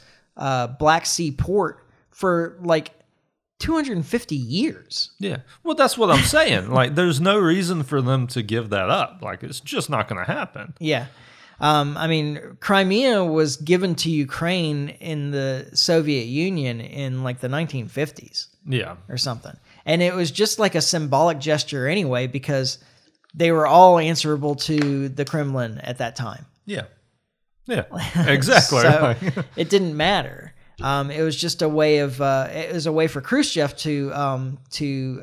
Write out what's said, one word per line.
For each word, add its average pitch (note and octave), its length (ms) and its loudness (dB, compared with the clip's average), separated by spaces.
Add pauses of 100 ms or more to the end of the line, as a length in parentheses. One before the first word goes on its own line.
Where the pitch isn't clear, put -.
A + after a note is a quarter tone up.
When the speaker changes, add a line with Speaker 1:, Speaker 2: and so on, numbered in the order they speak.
(360)
Speaker 1:
uh, C3 320 -2
Black D3+ 380 2
Sea E3 260 -2
port G3+ 520 -2 (260)
for, E3+ 520 -2
like, E3 300 0 (680)
two - 160 -2
hundred C#4 220 -2
and D#3+ 100 -2
fifty A#3 300 -4
years. C3 840 -4
Speaker 2:
Yeah. G3 200 -6 (260)
Well, D#4+ 100 -2
that's C4+ 240 2
what G#3+ 120 4
I'm - 140 6
saying. B2 460 2
Speaker 1:
<laughs> - 20 0
Speaker 2:
Like, B2+ 220 2
there's E3 260 2
no F#3+ 180 4
reason F3+ 440 2
for C#3 180 -2
them C3 280 0
to B2 140 -4
give A2 280 -4
that G2 180 0
up. E3+ 320 -2
Like, G2 220 -10
it's - 180 -12
just - 300 -6
not A2+ 180 0
gonna F2+ 160 -6
happen. F3 540 -8
Speaker 1:
Yeah. D3 280 -2 (520)
Um, D3 400 2
I D#3+ 80 -4
mean, D3+ 540 -4
Crimea G3+ 640 2
was D#3 340 2
given F3+ 380 2
to - 140 -4
Ukraine D3+ 800 -2
in D3 440 -8
the C3+ 420 -4
Soviet D3+ 520 2
Union C#3 540 -2
in, C3 440 -6
like, B2 160 -6
the B2+ 100 -6
nineteen C#3 380 -4
fifties - 580 -8 (200)
Speaker 2:
Yeah. G2+ 300 -4 (140)
Speaker 1:
or B2 80 -6
something. A#2+ 380 -6 (280)
And E3 160 2
it F3+ 140 2
was F3 160 0
just, G#3 300 0
like, G3+ 160 2
a D#3+ 40 2
symbolic D#3 600 2
gesture C#3+ 480 -2
anyway, C3 400 0
because C3 500 -4 (560)
they E3 180 2
were D#3 140 4
all F3 320 10
answerable D3+ 580 0
to C#3+ 540 -2
the C#3 160 -4
Kremlin C3+ 580 -4
at B2 140 -10
that A#2+ 180 -6
time. A2+ 300 -10 (180)
Speaker 2:
Yeah. F#3+ 200 -8 (840)
Yeah. G#3+ 240 -4
Speaker 1:
<laughs> - 360 -2
Speaker 2:
Exactly. C#3+ 540 4
Speaker 1:
So, D3+ 220 6 (200)
Speaker 2:
Like E3 280 -4
<laughs> - 60 -14
Speaker 1:
it E3+ 120 -2
didn't F3+ 280 2
matter. D#3 580 -2 (280)
Um, C#3 280 -2
it D3+ 120 -6
was D#3+ 140 0
just E3+ 260 -4
a D#3+ 60 2
way D3+ 300 4
of, C#3 240 -2
uh, C3+ 280 2
it D#3+ 220 -8
was D#3+ 140 -4
a D#3+ 60 0
way D#3+ 140 2
for D3 140 -4
Khrushchev D#3+ 600 0
to, C#3+ 340 -4
um, C3+ 440 -4 (120)
to, C3+ 520 -6